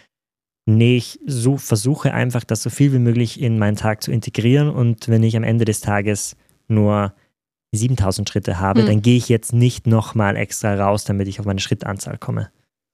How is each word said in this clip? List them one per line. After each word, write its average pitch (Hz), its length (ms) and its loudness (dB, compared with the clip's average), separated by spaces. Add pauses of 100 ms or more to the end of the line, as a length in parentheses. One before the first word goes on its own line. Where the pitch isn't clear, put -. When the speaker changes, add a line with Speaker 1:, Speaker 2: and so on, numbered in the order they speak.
(680)
Speaker 1:
„Nee, 117 300 6
ich - 280 -8
such-, 135 340 0
versuche 127 540 0
einfach, 123 300 -2
das - 180 -4
so 120 80 -6
viel 143 240 2
wie 127 60 2
möglich 117 420 0
in 113 160 0
meinen 104 200 2
Tag 110 260 -4
zu - 80 -6
integrieren 127 580 0
und 117 400 -2
wenn 113 140 4
ich 113 120 0
am 113 80 -2
Ende 113 220 0
des 107 160 -2
Tages 104 560 -2 (300)
nur 104 460 2 (600)
siebentausend 104 560 -2
Schritte 90 300 -4
habe, 98 220 2
Speaker 2:
Hm. 110 40 2
Speaker 1:
dann 107 160 2
gehe 120 160 4
ich 117 100 -2
jetzt 113 240 0
nicht 120 360 2
nochmal 107 500 2
extra 104 380 -4
raus, 101 280 0
damit 98 240 -4
ich 98 120 -8
auf 104 80 -6
meine 98 120 -2
Schrittanzahl - 600 -6
komme.“ 110 320 -6 (420)